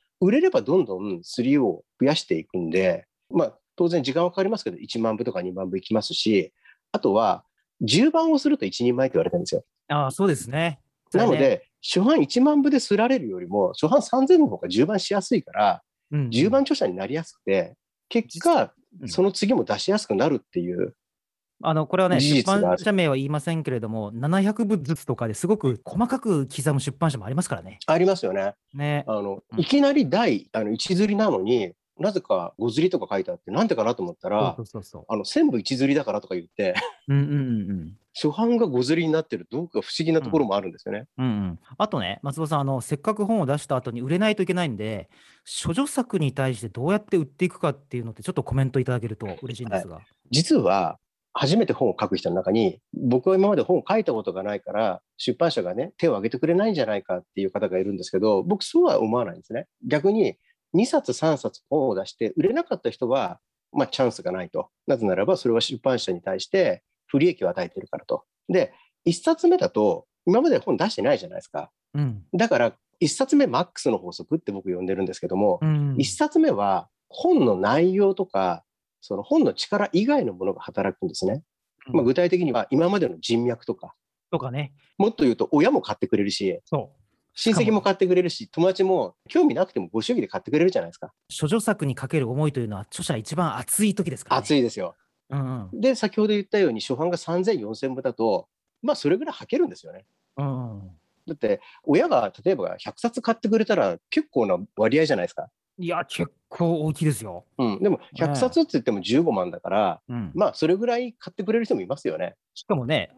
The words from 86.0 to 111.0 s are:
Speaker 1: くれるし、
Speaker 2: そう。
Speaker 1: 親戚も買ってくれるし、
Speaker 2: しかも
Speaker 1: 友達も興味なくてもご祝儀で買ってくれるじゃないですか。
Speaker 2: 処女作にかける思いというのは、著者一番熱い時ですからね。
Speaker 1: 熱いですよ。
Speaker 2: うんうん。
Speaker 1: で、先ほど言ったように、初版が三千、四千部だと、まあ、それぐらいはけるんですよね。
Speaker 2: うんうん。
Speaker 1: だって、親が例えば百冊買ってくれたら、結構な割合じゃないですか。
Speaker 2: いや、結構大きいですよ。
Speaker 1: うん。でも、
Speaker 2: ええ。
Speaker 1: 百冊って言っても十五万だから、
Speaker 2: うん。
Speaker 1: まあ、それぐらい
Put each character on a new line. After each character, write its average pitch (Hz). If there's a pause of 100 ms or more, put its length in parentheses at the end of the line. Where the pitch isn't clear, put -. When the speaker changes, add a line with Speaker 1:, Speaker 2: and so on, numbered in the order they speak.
Speaker 1:
く 151
れ -
る 101
し、 92
Speaker 2:
そ -
う。 - (360)
Speaker 1:
親 226
戚 220
も 208
買 196
っ 185
て 190
く 180
れ 180
る 175
し、 -
Speaker 2:
し -
か 160
も 170
Speaker 1:
友 185
達 190
も 170 (140)
興 339
味 -
な 175
く -
て -
も 90
ご 113
祝 240
儀 127
で 98
買 -
っ -
て -
く 147
れ 170
る 185
じ 147
ゃ -
な 85
い -
で 85
す -
か。 - (260)
Speaker 2:
処 151
女 214
作 202
に 135
か 131
け 165
る 120
思 147
い 143
と 131
い 117
う 107
の 104
は、 98
著 -
者 160
一 113
番 151
熱 196
い 196
時 170
で 123
す -
か -
ら 131
ね。 131
Speaker 1:
熱 156
い 135
で 117
す 104
よ。 87 (320)
Speaker 2:
う 135
ん 127
う -
ん。 -
Speaker 1:
で、 254
先 220
ほ 214
ど 208
言 208
っ 190
た 214
よ 180
う 123
に、 110
初 -
版 160
が 170
三 175
千、 196
四 107
千 131
部 131
だ 127
と、 107 (320)
ま 277
あ、 -
そ 147
れ 196
ぐ 294
ら 311
い -
は -
け 247
る 339
ん -
で -
す -
よ -
ね。 92 (320)
Speaker 2:
う 139
ん 127
う -
ん。 92 (360)
Speaker 1:
だ 165
っ -
て、 104 (240)
親 240
が 117 (100)
例 190
え 170
ば 90
百 -
冊 233
買 226
っ -
て 208
く 220
れ 214
た 208
ら、 110 (100)
結 -
構 117
な 95 (180)
割 117
合 160
じ 147
ゃ 117
な 90
い -
で 87
す -
か。 - (280)
Speaker 2:
い 175
や、 170
結 - (160)
構 170
大 156
き -
い -
で 151
す 113
よ。 90 (140)
Speaker 1:
う 131
ん。 135
で 208
も、 -
Speaker 2:
え -
え。 -
Speaker 1:
百 143
冊 254
っ -
て -
言 285
っ -
て 123
も 98
十 113
五 170
万 90
だ 87
か 92
ら、 95
Speaker 2:
う 127
ん。 104
Speaker 1:
ま 180
あ、 -
そ 156
れ 170
ぐ 226
ら 233
い 247